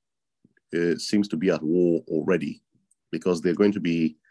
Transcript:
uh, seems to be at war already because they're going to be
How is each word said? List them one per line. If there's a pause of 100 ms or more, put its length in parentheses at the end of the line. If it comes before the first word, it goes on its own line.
(760)
uh,
seems
to
be
at
war
already (500)
because
they're
going
to
be (140)